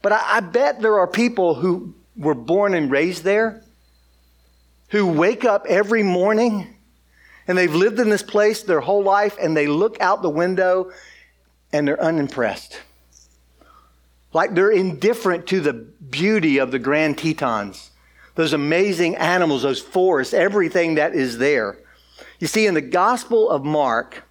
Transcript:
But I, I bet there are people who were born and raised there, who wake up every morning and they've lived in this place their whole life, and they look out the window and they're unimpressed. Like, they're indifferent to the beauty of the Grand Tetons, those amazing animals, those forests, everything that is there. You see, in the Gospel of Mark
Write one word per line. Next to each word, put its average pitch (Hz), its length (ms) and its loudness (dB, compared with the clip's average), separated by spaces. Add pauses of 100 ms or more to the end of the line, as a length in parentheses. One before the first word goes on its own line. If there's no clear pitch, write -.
But 202 100 0
I, 208 260 0
I - 40 2
bet 240 400 -2
there 214 180 2
are 180 80 2
people 202 480 0
who 175 400 -4 (200)
were 151 200 -2
born 180 400 0
and 147 160 0
raised 160 320 0
there, 214 400 0 (1300)
who 202 180 0
wake 175 360 0
up 208 240 0
every 208 360 2
morning 202 720 0 (720)
and 185 100 0
they've 175 160 2
lived 202 260 2
in 226 100 2
this 202 120 2
place 214 400 0
their 165 200 0
whole 202 200 0
life, 202 400 2
and 160 160 0
they 147 80 2
look 160 340 0
out 202 220 0
the 180 80 0
window 185 640 0 (840)
and 147 140 0
they're 143 120 -2
unimpressed. 139 840 -4 (1500)
Like, 165 220 0
they're 190 160 4
indifferent 185 800 0
to 190 120 0
the 147 140 0
beauty 147 840 -2
of 131 100 0
the 131 80 -4
Grand 147 400 0
Tetons, 117 720 -4 (460)
those 160 180 0
amazing 165 600 0
animals, 165 480 0
those 135 180 -2
forests, 185 540 0
everything 180 600 0
that 147 200 0
is 127 240 -2
there. 123 400 0 (600)
You 175 60 -6
see, 214 220 0
in 185 80 0
the 156 60 2
Gospel 214 680 0
of 143 140 0
Mark 139 680 -2